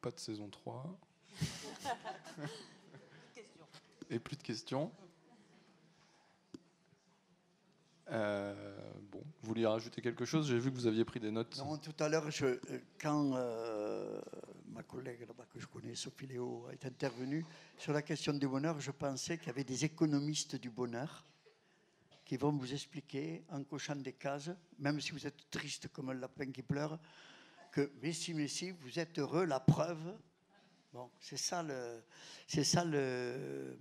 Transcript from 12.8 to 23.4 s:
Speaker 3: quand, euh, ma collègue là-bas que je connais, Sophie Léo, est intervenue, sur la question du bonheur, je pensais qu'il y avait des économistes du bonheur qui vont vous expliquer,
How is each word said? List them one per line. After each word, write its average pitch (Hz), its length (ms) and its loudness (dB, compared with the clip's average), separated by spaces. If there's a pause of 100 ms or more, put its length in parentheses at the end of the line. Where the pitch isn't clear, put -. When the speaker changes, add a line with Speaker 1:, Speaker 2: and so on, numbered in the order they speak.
Speaker 3:
quand, 147 340 4
euh, 107 840 0 (480)
ma - 160 -10
collègue 123 420 -8
là-bas 117 260 -16
que - 60 -12
je 120 80 -10
connais, 117 300 -8
Sophie - 320 -8
Léo, 123 420 -4
est 135 160 -10
intervenue, 131 580 0 (320)
sur - 160 -2
la 147 100 4
question 156 300 0
du 143 140 4
bonheur, 143 320 2
je 139 140 -4
pensais 143 460 0
qu'il - 100 -6
y - 20 -2
avait 131 140 0
des 127 200 0
économistes 151 680 4
du 123 160 -4
bonheur 120 560 -2 (1000)
qui 139 120 -2
vont 143 160 6
vous 131 200 2
expliquer, 151 760 -4